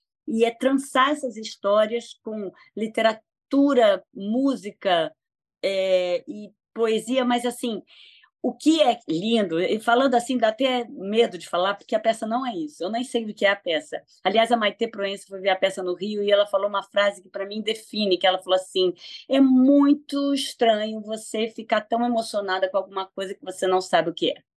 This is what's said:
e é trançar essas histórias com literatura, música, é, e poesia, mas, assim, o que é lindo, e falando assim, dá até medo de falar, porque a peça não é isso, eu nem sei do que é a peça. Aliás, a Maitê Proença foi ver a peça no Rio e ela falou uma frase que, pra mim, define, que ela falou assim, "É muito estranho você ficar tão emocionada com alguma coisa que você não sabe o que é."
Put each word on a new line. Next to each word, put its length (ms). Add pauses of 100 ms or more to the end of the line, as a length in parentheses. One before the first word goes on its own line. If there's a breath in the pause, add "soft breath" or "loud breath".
(260)
e 180
é 60
trançar 600
essas 260
histórias 840
com 280 (260 soft breath)
literatura, 1300 (120)
música, 1000 (480)
é, 640
e 240 (220)
poesia, 520
mas, 220
assim, 360 (600 soft breath)
o 100
que 300
é 160 (100)
lindo, 500
e 220
falando 360
assim, 200
dá 120
até 420
medo 480
de 100
falar, 280
porque 180
a 60
peça 260
não 200
é 80
isso, 300
eu 60
nem 120
sei 220
do 80
que 140
é 40
a 60
peça. 460 (200 soft breath)
Aliás, 300
a 40
Maitê 300
Proença 400
foi 140
ver 80
a 80
peça 260
no 120
Rio 280
e 80
ela 160
falou 220
uma 140
frase 400
que, 80
pra 160
mim, 160
define, 560
que 80
ela 160
falou 140
assim, 360 (380 loud breath)
"É 100
muito 920
estranho 680
você 480
ficar 340
tão 220
emocionada 640
com 80
alguma 300
coisa 280
que 80
você 240
não 140
sabe 300
o 40
que 180
é." 100 (140)